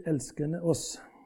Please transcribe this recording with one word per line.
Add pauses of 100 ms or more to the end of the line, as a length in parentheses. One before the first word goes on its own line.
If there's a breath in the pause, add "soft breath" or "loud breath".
elskende
oss. (240 loud breath)